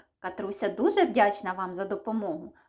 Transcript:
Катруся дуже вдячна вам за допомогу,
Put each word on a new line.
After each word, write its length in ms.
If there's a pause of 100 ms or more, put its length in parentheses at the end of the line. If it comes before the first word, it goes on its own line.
(200)
Катруся 500
дуже 340
вдячна 500
вам 200
за 120
допомогу, 680 (160)